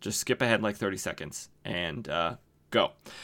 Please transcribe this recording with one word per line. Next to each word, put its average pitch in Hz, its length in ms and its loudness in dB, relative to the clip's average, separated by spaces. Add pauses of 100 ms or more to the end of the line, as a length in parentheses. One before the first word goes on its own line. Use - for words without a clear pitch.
just - 180 -2
skip - 220 0
ahead, 113 200 4
like, 104 140 0
thirty 98 220 0
seconds - 520 -8 (140)
and, 85 460 -4
uh, 85 260 0 (360)
go. 104 200 6 (320)